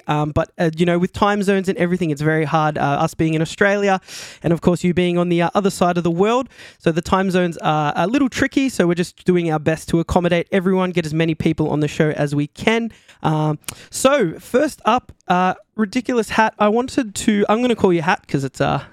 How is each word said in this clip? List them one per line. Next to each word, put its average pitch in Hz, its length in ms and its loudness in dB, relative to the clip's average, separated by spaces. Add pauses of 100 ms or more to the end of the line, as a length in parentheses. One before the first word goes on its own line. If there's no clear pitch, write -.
um, 151 260 -2
but, 165 260 -2
uh, 170 180 0
you 175 80 0
know, 175 140 2
with 175 160 -2
time 208 280 0
zones 190 260 0
and 185 100 -4
everything, 175 320 -2
it's 143 100 -4
very 156 240 0
hard, 151 320 0
uh, 131 60 -2
us 143 320 0
being 160 180 0
in 156 80 0
Australia 196 600 0 (420)
and, 160 100 2
of 165 80 0
course, 180 240 2
you 180 80 2
being 175 240 0
on 175 140 0
the, 170 120 2
uh, 170 120 0
other 196 160 2
side 180 260 0
of 170 80 -2
the 170 60 2
world. 220 400 0 (280)
So 165 140 0
the 160 100 0
time 190 280 2
zones 175 280 0
are 151 380 0
a 170 100 0
little 262 220 0
tricky, 269 400 0
so 180 180 0
we're 175 80 2
just - 300 -6
doing 175 260 2
our 156 80 0
best 156 320 -4
to 170 100 2
accommodate 175 520 0
everyone, 185 380 0
get 170 160 -4
as 151 80 -6
many 165 200 0
people 156 360 0
on 147 100 0
the 147 80 0
show 151 220 0
as 147 240 -2
we 147 140 -2
can. 226 440 -2 (300)
Um, 156 360 0 (300)
so 254 500 0
first - 460 -2
up, 240 280 0 (140)
uh, 185 280 0 (220)
Ridiculous 220 520 -2
Hat, - 300 0
I 214 100 2
wanted 233 460 -2
to, 202 340 0
I'm 220 140 2
gonna 247 140 0
call 190 160 2
you 170 100 2
Hat 185 240 -2
'cause 139 180 -2
it's, - 160 -10
uh, 143 320 -2